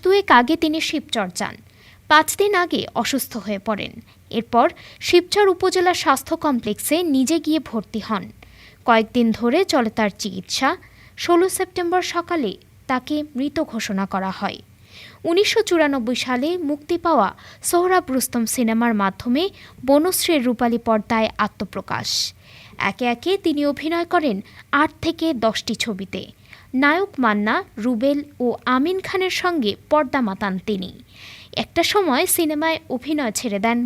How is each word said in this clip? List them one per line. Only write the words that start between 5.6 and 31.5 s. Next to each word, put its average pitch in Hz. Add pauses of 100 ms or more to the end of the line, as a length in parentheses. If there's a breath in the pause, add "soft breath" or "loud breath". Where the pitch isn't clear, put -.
স্বাস্থ্য 311
কমপ্লেক্সে 247
নিজে 277
গিয়ে 311
ভর্তি 226
হন। 196 (600 loud breath)
কয়েকদিন 233
ধরে 240
চলে 262
তার 214
চিকিৎসা। 196 (480 soft breath)
ষোলো 349
সেপ্টেম্বর 359
সকালে 339 (360)
তাকে 254 (180)
মৃত 285
ঘোষণা 208
করা 190
হয়। - (640 loud breath)
উনিশশো 392
চুরানব্বই 277
সালে 254 (100)
মুক্তি 302
পাওয়া 277 (340 loud breath)
সোহরাব 359
রুস্তম 247
সিনেমার 226
মাধ্যমে 208 (440 loud breath)
বনশ্রীর 302
রূপালী 240
পর্দায় 220 (100)
আত্মপ্রকাশ। - (680 loud breath)
একে -
একে 240
তিনি 302
অভিনয় 320
করেন 311 (360 loud breath)
আট 294 (120)
থেকে 320
দশটি 220
ছবিতে। 196 (520 loud breath)
নায়ক 302
মান্না, 214 (220)
রুবেল 254 (220)
ও 247 (200)
আমিন 294
খানের 370
সঙ্গে 311 (160)
পর্দা 285
মাতান 196
তিনি। 185 (640 loud breath)